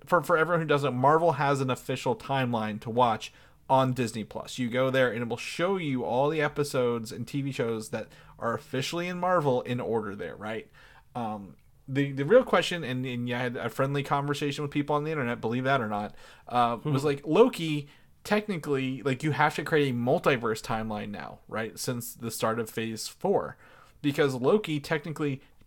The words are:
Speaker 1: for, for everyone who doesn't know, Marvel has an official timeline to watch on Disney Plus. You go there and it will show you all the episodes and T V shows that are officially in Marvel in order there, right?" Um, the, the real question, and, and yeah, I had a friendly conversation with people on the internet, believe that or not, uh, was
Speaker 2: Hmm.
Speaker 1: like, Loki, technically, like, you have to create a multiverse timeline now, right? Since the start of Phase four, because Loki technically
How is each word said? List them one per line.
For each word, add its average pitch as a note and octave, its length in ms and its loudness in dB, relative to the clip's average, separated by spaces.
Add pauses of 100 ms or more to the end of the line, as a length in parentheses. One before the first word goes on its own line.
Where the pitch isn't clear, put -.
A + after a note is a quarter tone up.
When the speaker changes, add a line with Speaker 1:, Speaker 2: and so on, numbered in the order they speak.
Speaker 1:
for, F3 160 4
for F3 140 4
everyone D#3+ 240 4
who E3 60 -2
doesn't C#3+ 280 2
know, B2 60 -2
Marvel D#3+ 320 6
has C#3 280 2
an B2+ 100 0
official B2 460 -2
timeline A#2 640 -2
to A#2 100 -8
watch A#2 420 2 (360)
on C3 240 4
Disney A2+ 320 -2
Plus. - 340 -10
You B2 100 -2
go B2+ 220 2
there B2+ 220 4
and A#2+ 100 -4
it A#2+ 60 -4
will A#2+ 80 -2
show F#3+ 400 -2
you C#3 280 -2
all B2+ 240 2
the D#3+ 120 0
episodes B2+ 720 -2
and A#2+ 120 -8
T C#3+ 160 -4
V C#3 120 -4
shows A2+ 380 -4
that A2+ 180 -6 (280)
are A#2 160 -2
officially C3+ 540 -4
in F3+ 140 -6
Marvel E3 420 2
in B2 160 -4
order G#2 380 -2
there, F2 180 -8
right?" G#2+ 320 -8 (480)
Um, G#2+ 420 -8 (320)
the, C#3 240 0
the C3+ 120 -2
real A#3+ 200 8
question, F3 400 0
and, B2+ 200 -4
and B2 240 -4
yeah, A#2+ 120 -2
I - 20 0
had B2 140 -2
a A#2 120 -4
friendly C#3 360 0
conversation C#3+ 580 -2
with C#3+ 80 -6
people D3 240 0
on D3 80 0
the D3+ 80 -4
internet, A#2+ 300 -2
believe A#2+ 240 -2
that C3+ 160 2
or A2 80 -2
not, G#2 260 -4 (320)
uh, A#2+ 380 2
was C#3+ 180 2
Speaker 2:
Hmm. D3+ 60 0
Speaker 1:
like, C#3+ 180 -2
Loki, D#3+ 600 2 (340)
technically, C#3+ 800 -2
like, C3 220 0
you D#3 80 2
have D3 240 2
to E3 80 -4
create C#3+ 280 2
a A#2+ 40 -2
multiverse B2 640 0
timeline A2 480 -4
now, D#2+ 380 -12
right? A2 280 -6
Since A#2+ 380 -6
the A2+ 160 -8
start A2+ 300 0
of A2 100 -4
Phase A2+ 380 -6
four, - 480 -2 (460)
because C#3+ 320 2
Loki D3+ 440 2
technically D3 640 -4 (240)